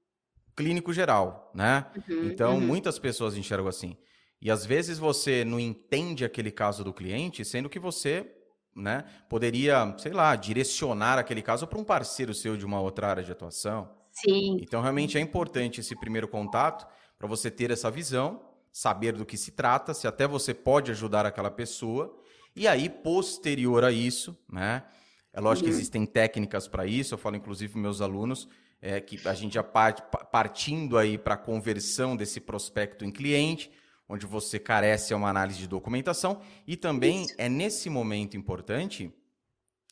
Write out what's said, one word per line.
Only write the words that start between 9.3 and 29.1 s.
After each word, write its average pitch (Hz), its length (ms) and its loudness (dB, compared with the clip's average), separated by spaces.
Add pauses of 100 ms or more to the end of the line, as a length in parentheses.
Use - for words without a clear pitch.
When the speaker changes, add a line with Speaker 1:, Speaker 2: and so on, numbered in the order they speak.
Speaker 1:
sei 156 140 -6
lá, 156 240 6
direcionar 120 840 2
aquele 113 240 -2
caso 123 240 0
pra 208 120 -6
um 214 60 -4
parceiro 131 500 0
seu 110 220 -4
de 98 100 -6
uma 101 140 0
outra 98 280 0
área 92 160 0
de 87 80 -10
atuação. 98 640 -6 (140)
Speaker 2:
Sim. 196 480 2
Speaker 1:
Então, 117 220 -2
realmente 143 380 0
é - 20 2
importante 135 600 -2
esse 113 140 -8
primeiro 110 340 -4
contato 110 580 0 (320)
pra 104 100 -8
você 113 220 -2
ter 120 200 -2
essa 117 200 0
visão, 139 520 -4 (300)
saber 110 400 0
do 104 120 -6
que 104 120 -10
se - 160 -8
trata, 131 420 2
se - 120 -6
até 135 200 2
você 139 280 -2
pode 131 360 2
ajudar 107 360 0
aquela 101 240 -2
pessoa, 117 720 -6 (340)
E 202 100 0
aí, 156 220 4
posterior 143 960 2
a 127 80 6
isso, 117 420 -2 (160)
né, 104 320 -2 (480)
é 98 100 -8
lógico 110 240 4
que 110 60 2
Speaker 2:
Uhum. - 0 -
Speaker 1:
existem - 360 0
técnicas 104 600 2
pra 95 200 -4
isso, 127 260 -2
eu 107 60 -6
falo 104 180 -4
inclusive 101 360 -8
pros 110 100 -4
meus 101 180 -2
alunos, 104 480 -2 (320)
é, 98 180 -4
que 98 280 -10